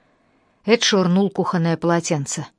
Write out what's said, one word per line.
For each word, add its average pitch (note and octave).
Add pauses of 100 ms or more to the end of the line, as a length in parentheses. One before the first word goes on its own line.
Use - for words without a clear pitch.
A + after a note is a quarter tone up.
(640)
Эд A3+
швырнул F#3+
кухонное E3+
полотенце. E3 (100)